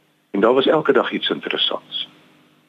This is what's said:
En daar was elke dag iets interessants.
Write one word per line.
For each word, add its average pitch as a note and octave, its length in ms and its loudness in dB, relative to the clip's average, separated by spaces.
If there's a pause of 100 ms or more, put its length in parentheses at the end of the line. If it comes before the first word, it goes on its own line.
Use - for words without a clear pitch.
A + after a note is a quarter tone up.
(340)
En G2+ 100 -2
daar A#2+ 100 4
was C3+ 160 2
elke D3+ 220 2
dag A#2 200 2
iets - 220 -4
interessants. - 720 -6 (640)